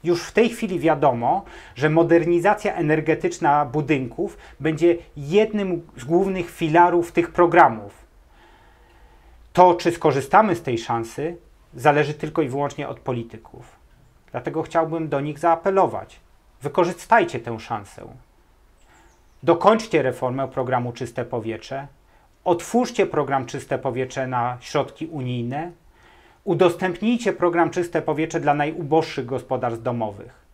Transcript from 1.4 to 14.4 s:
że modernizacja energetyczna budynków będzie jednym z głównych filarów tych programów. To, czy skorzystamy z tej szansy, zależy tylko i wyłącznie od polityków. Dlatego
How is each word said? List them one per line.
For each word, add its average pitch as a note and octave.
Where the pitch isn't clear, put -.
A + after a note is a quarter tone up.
że D3
modernizacja E3
energetyczna D#3
budynków C#3
będzie D#3+
jednym F#3+
z A#2
głównych F#3
filarów E3+
tych E3+
programów. C#3
To, F3+
czy F3
skorzystamy D#3+
z -
tej A#2+
szansy, A#2+
zależy D3
tylko D3+
i C3+
wyłącznie C#3+
od B2
polityków. -
Dlatego C#3+